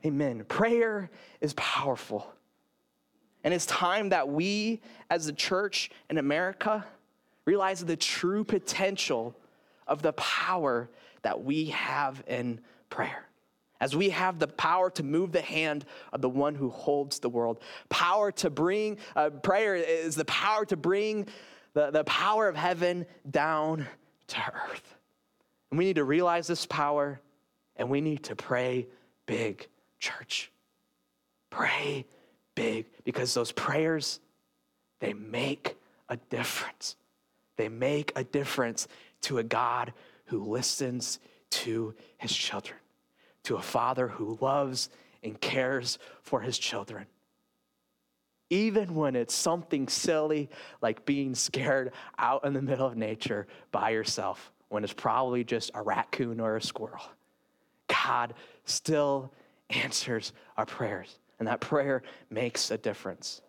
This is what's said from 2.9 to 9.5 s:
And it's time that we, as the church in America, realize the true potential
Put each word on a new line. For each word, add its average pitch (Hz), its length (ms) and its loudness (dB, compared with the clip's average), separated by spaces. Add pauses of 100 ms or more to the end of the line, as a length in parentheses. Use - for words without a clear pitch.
And 156 100 2
it's 170 120 0
time 196 440 2
that 151 200 4
we, 208 500 0 (300)
as 165 160 2
the 151 80 -2
church 190 580 0 (180)
in 160 80 0
America, 185 680 0 (600)
realize 190 380 4
the 165 140 0
true 202 480 0
potential 185 880 0 (500)